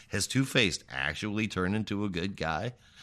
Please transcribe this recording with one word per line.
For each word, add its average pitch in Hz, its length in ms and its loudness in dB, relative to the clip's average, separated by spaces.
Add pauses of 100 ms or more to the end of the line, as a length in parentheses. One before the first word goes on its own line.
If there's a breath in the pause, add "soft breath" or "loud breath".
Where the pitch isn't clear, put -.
Has 104 180 0
Two-Face 127 640 2
actually 98 580 -2
turned 92 260 2
into 104 300 0
a 101 60 0
good 87 260 -2
guy? 80 380 -2 (280 loud breath)